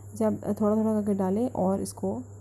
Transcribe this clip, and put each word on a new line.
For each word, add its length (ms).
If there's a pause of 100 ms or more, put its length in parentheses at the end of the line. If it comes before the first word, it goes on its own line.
(120)
इसे 120
आप 80
थोड़ा 420
थोड़ा 260
करके 120
डालें 360
और 320
इसको 420 (180)